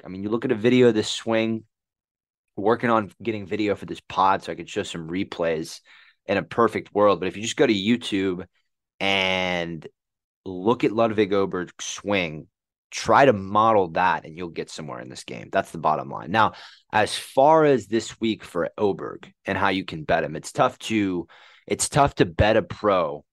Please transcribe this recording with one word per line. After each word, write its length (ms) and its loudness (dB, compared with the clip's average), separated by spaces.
I 40 -16
mean, 140 -10
you 80 -4
look 160 -2
at 60 2
a 40 0
video 320 6
of 60 4
this 140 0
swing, 560 -2
working 320 0
on 220 2
getting 240 -4
video 280 0
for 120 -14
this 220 -10
pod 340 2
so 100 -10
I 20 -8
could 140 -14
show 140 -6
some 260 -10
replays 720 -4
in 120 0
a 40 -2
perfect 520 0
world. 240 4
But 100 -4
if 80 -8
you 60 -10
just 140 -6
go 100 4
to 80 4
YouTube 680 -2
and 840 -2
look 400 -2
at 80 2
Ludvig 400 2
Åberg's 520 -2
swing, 600 -4
try 340 4
to 80 6
model 600 2
that 320 0
and 120 -18
you'll 140 -10
get 200 -10
somewhere 300 -12
in 80 -16
this 160 -16
game. 260 -14
That's 200 -2
the 80 -10
bottom 320 -2
line. 200 -10
Now, 220 4
as 240 2
far 480 4
as 220 2
this 340 -4
week 240 -2
for 340 -4
Åberg 540 -4
and 120 -2
how 120 2
you 140 -2
can 200 -10
bet 180 0
him, 140 -6
it's 160 -12
tough 280 0
to, 460 -2
it's 220 -4
tough 280 2
to 100 4
bet 320 2
a 40 0
pro 720 -2